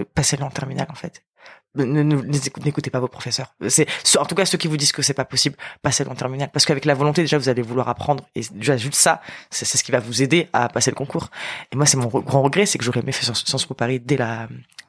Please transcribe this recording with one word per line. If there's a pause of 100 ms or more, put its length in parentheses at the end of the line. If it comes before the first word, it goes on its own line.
(160)
passez-le
en
terminale,
en
fait. (520)
Ne,
ne,
n'écoute-,
n'écoutez
pas
vos
professeurs. (140)
C'est, (320)
en
tout
cas,
ceux
qui
vous
disent
que
c'est
pas
possible, (260)
passez-le
en
terminale.
Parce
qu'avec
la
volonté,
déjà,
vous
allez
vouloir
apprendre. (100)
Et (100)
déjà,
juste
ça, (300)
c'est,
c'est
ce
qui
va
vous
aider
à
passer
le
concours. (440)
Et
moi,
c'est
mon
re-,
grand
regret,
c'est
que
j'aurais
aimé
faire
Sciences,
Sciences
Po
Paris
dès
la, (400)